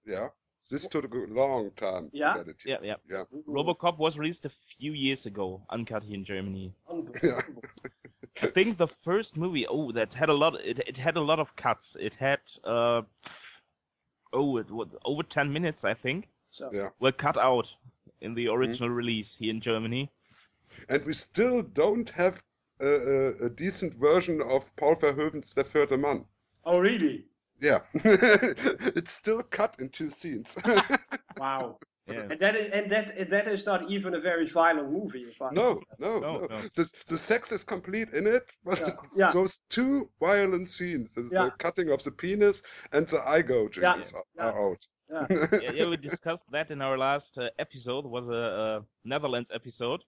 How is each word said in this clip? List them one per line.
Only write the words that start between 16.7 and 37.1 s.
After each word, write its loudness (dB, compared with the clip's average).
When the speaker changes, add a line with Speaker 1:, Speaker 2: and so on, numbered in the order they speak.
Speaker 1:
Yeah. -4
Speaker 3:
were 4
cut 0
out 4
in -10
the -2
Speaker 1:
Mm-hmm. 0
Speaker 3:
original -2
release -4
here -2
in -4
Germany. -2
Speaker 1:
And 0
we -4
still 0
don't 0
have 0
a, -2
a, 2
a 0
decent -4
version 4
of 0
Paul 4
Verhoeven's 0
Der 2
vierte 2
Mann. 0
Speaker 2:
Oh, 4
really? 2
Speaker 1:
Yeah. 6
<laughs> -2
It's -4
still -2
cut -2
in -8
two -8
scenes. -10
<laughs> 2
Speaker 2:
Wow. -4
Speaker 3:
Yeah. -8
Speaker 2:
And -8
that 4
is, -2
and -2
that, -2
that 2
is -4
not 0
even -2
a -2
very 0
violent 4
movie, -6
if -14
I -4
Speaker 1:
No, 2
no, -2
Speaker 3:
No, -4
Speaker 1:
no. -6
Speaker 3:
no. -8
Speaker 1:
The, 0
the -4